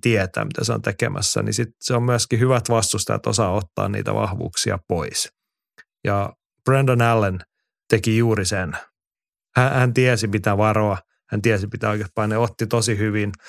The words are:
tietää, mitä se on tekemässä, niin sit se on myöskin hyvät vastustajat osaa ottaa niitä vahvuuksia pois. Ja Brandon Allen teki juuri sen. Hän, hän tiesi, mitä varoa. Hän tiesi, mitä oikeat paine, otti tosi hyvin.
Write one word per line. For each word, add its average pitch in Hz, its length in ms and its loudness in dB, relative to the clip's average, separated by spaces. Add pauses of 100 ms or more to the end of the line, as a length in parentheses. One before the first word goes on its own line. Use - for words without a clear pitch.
tietää, 104 440 0
mitä - 180 -4
se 110 100 0
on 107 80 -4
tekemässä, 101 640 -2
niin 107 100 -2
sit 117 160 -2 (120)
se - 120 -4
on 120 100 0
myöskin 120 360 0
hyvät 127 300 2
vastustajat 110 580 0
osaa 104 260 0
ottaa 98 360 -4
niitä 101 240 -4
vahvuuksia 95 720 -2
pois. - 420 -4 (760)
Ja 101 300 -2 (320)
Brandon 127 360 4
Allen 107 380 2 (500)
teki 110 280 2
juuri 110 280 2
sen. 92 320 -4 (800)
Hän, 127 180 4
hän 127 200 2
tiesi, 120 340 2
mitä 101 300 0
varoa. 107 400 2 (340)
Hän 107 100 -2
tiesi, 107 300 2
mitä 107 180 -4
oikeat 104 260 -4
paine, 107 220 -2
otti 113 300 -2
tosi 113 300 0
hyvin. 104 340 0 (180)